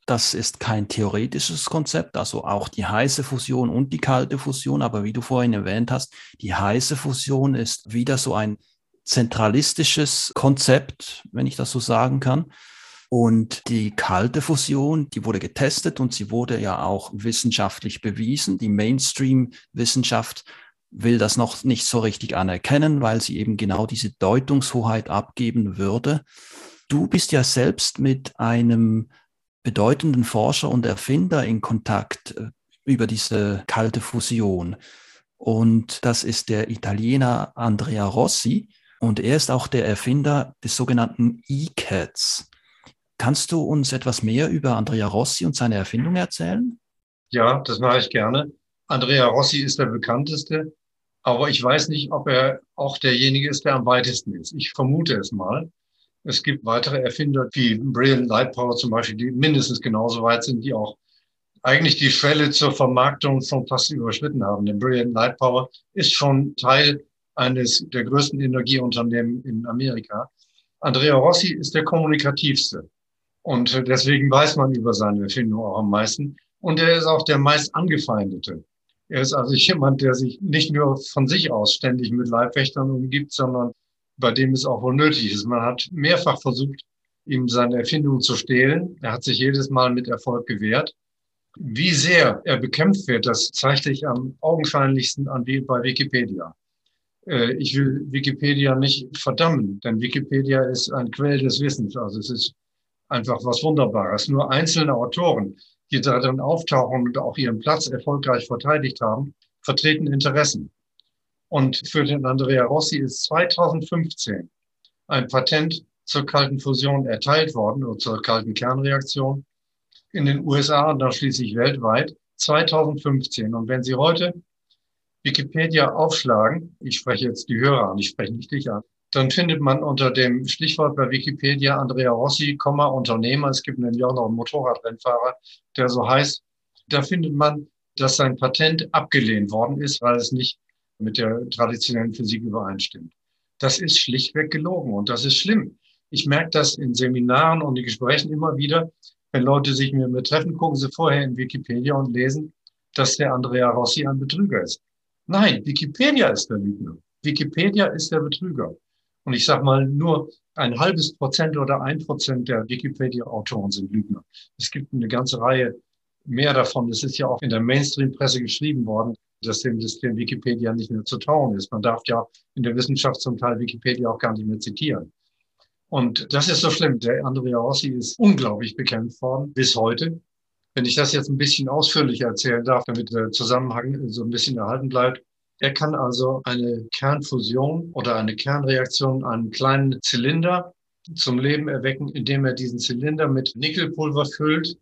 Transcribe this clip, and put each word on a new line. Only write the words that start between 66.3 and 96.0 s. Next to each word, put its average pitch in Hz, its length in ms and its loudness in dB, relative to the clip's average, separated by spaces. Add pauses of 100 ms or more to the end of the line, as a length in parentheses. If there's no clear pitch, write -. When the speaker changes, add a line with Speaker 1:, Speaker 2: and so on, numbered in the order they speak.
Speaker 2:
Teil 143 480 4 (320)
eines 127 540 0
der 120 160 -2
größten 139 340 0
Energieunternehmen 123 1040 0
in 117 240 -4
Amerika. 117 640 -4 (500)
Andrea 139 360 4
Rossi 175 380 4
ist 151 220 -6
der 156 80 2
kommunikativste 147 1080 0 (540)
und 127 440 0
deswegen 135 440 4
weiß 147 240 6
man 135 180 2
über 117 200 0
seine 104 300 0
Erfindung 110 400 -2
auch 101 160 -2
am 104 100 0
meisten. 110 460 -2 (240)
Und 165 200 0
er 165 180 6
ist 160 80 0
auch 160 180 4
der 147 140 4
meist 147 380 2
angefeindete. 104 880 -2 (460)
Er 135 120 -2
ist 160 100 0
also 139 220 0
jemand, 139 480 4
der 131 140 4
sich 127 260 -4
nicht 160 320 0
nur 143 240 2
von 135 300 0
sich 170 240 0
aus 104 240 2
ständig 123 360 0
mit 120 160 0
Leibwächtern 131 640 0
umgibt, 131 400 -2
sondern 123 400 -2 (460)
bei 123 140 2
dem 131 220 2
es 127 120 0
auch 120 160 -2
wohl 127 140 0
nötig 143 360 2
ist. 104 140 -4
Man 120 160 -2
hat 123 300 -2
mehrfach 156 500 0
versucht, 135 400 -2 (440)
ihm 127 220 0
seine 120 300 2
Erfindung 139 420 2
zu 123 160 0
stehlen. 139 680 2
Er 113 120 -4
hat 117 100 -8
sich 117 140 0
jedes 135 320 0
Mal 127 240 4
mit 123 140 -2
Erfolg 120 400 -4
gewehrt. 113 460 0 (640)
Wie 143 320 -2
sehr 147 540 6
er 131 120 2
bekämpft 160 500 2
wird, 123 200 0
das 113 220 0
zeigt 135 340 2
sich 147 240 -2
am 131 340 -4
augenscheinlichsten 139 840 2
an, 123 180 -4
wie 131 160 -2
bei 120 220 -2
Wikipedia. 123 680 -2 (760)